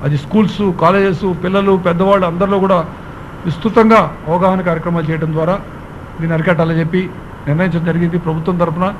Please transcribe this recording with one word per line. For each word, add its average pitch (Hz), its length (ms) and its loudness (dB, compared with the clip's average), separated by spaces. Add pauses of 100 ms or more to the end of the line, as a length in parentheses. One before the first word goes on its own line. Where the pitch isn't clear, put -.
అది 143 200 0
స్కూల్స్, 208 360 2 (220)
కాలేజెస్, 196 420 2 (180)
పిల్లలు, 196 300 2 (140)
పెద్దవాళ్ళు 185 460 2
అందరిలో 196 340 0
కూడా 190 100 2 (720)
విస్తృతంగా 220 560 4 (260)
అవగాహన 185 400 2
కార్యక్రమాలు 165 400 -2
చేయడం 156 300 -2
ద్వారా 175 180 0 (640)
దీన్ని 165 180 -2
అరికట్టాలని 165 460 2
చెప్పి 170 180 0 (440)
నిర్ణయించడం 165 440 0
జరిగింది 170 360 0
ప్రభుత్వం 160 360 -2
తరఫున. 170 240 0 (140)